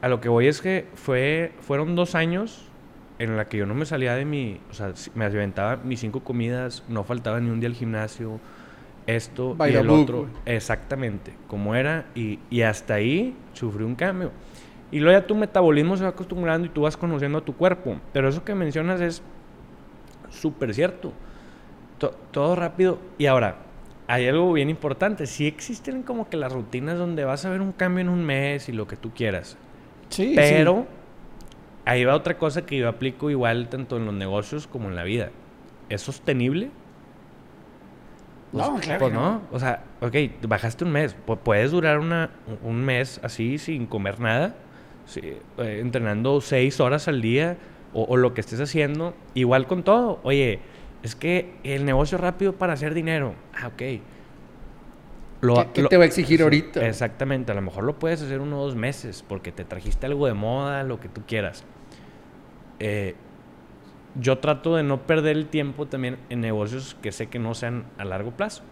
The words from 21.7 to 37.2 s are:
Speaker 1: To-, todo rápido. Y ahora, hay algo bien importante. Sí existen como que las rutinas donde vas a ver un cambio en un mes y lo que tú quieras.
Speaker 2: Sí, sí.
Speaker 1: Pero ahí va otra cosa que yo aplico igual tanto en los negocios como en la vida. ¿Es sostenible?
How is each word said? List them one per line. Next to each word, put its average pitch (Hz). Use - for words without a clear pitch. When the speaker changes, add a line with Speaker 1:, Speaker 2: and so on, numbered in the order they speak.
Speaker 1:
To-, -
todo 151
rápido. 175
Y 147
ahora, 123
hay 123
algo 170
bien 147
importante. 160
Sí 147
existen 247
como 240
que 170
las 131
rutinas 127
donde 170
vas 139
a 190
ver 185
un 196
cambio 180
en 180
un 180
mes 139
y 123
lo 107
que -
tú 110
quieras. 98
Speaker 2:
Sí, 202
sí. 302
Speaker 1:
Pero 160
ahí 123
va 135
otra 165
cosa 165
que 139
yo 123
aplico 127
igual 120
tanto 127
en 113
los 104
negocios 101
como 113
en 92
la 87
vida. 104
¿Es 107
sostenible? 135